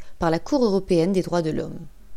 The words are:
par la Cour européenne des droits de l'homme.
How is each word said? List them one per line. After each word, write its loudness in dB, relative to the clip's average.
par 2
la 2
Cour 0
européenne 2
des 2
droits 0
de -2
l'homme. -6